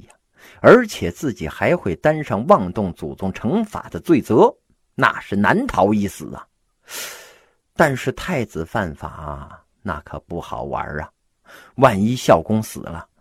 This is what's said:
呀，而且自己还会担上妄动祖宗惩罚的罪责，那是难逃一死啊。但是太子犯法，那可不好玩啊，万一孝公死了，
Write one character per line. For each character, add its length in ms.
呀， 60
而 260
且 240
自 240
己 120
还 300
会 200
担 280
上 220
妄 260
动 220
祖 200
宗 180
惩 320
罚 260
的 100
罪 200
责， 340
那 260
是 140
难 320
逃 260
一 140
死 280
啊。 120
但 220
是 160
太 320
子 220
犯 280
法， 720
那 200
可 200
不 200
好 240
玩 200
啊， 120
万 240
一 140
孝 280
公 200
死 180
了， 280